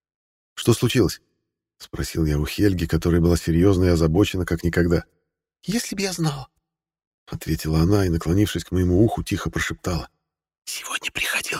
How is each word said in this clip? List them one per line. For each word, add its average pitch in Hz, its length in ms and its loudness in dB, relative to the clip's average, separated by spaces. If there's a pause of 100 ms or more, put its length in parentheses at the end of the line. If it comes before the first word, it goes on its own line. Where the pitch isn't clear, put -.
(560)
«Что - 180 0
случилось?» — 113 480 0 (560)
спросил - 480 -4
я 73 120 0
у 73 80 0
Хельги, 95 400 0
которая 82 360 2
была 85 160 4
серьезна 90 480 2
и 90 40 4
озабочена, 85 560 2
как 85 180 -4
никогда. 85 420 2 (580)
«Если 214 320 -4
б 190 60 -6
я 190 120 -4
знала», — 151 360 -4 (800)
ответила 80 520 -2
она 98 260 4
и, 90 40 0
наклонившись 87 560 0
к - 60 -12
моему 90 320 2
уху, - 200 0
тихо - 260 -4
прошептала. 80 600 -6 (560)
«Сегодня - 460 -10
приходил - 480 -4